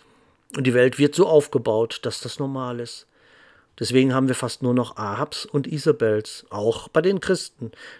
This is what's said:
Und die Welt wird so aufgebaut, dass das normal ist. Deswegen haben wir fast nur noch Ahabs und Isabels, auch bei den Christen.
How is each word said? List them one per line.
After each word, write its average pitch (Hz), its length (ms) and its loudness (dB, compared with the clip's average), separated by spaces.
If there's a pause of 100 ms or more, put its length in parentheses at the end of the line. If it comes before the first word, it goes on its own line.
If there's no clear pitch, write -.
(560)
Und 139 100 0
die 127 80 2
Welt 123 260 4
wird 143 160 2
so 185 120 4
aufgebaut, 117 760 2
dass - 180 -6
das - 180 -10
normal 131 400 -6
ist. - 280 -14 (720)
Deswegen 127 340 2
haben 131 140 2
wir 127 80 0
fast - 260 -8
nur 123 140 2
noch 123 220 -2
Ahabs 107 480 -6
und 139 200 -2
Isabels, 113 840 0
auch 104 380 -2
bei 160 120 0
den 190 180 2
Christen. - 520 -6 (280)